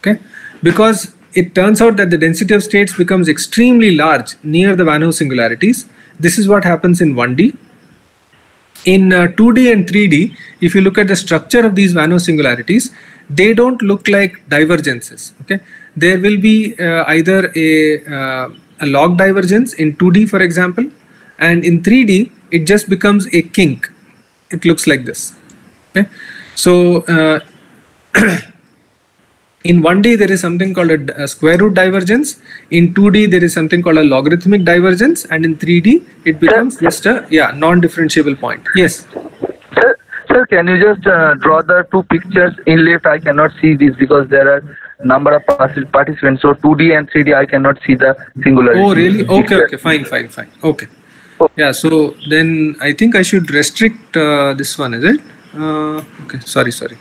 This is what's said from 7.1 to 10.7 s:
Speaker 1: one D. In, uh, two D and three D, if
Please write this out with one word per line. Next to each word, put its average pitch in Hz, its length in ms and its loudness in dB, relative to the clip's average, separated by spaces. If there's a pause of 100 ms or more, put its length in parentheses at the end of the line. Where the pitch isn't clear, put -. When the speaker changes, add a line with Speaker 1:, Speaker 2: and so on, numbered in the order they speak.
Speaker 1:
one 123 220 -2
D. 214 180 2 (1300)
In, 190 280 4
uh, 175 160 2
two 220 240 2
D 247 200 4
and 190 160 0
three 202 200 0
D, 160 280 0 (240)
if 175 140 0